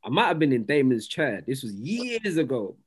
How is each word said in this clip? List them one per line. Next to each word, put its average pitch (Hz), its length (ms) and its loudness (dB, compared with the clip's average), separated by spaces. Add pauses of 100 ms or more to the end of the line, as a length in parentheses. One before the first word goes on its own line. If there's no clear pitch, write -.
I 98 40 -10
might 185 200 4
have 175 100 2
been 151 140 4
in 123 120 2
Damon's 127 420 2
chair. 131 400 -2
This 131 160 -6
was 110 120 -8
years 220 600 -4
ago, 131 400 -2 (100)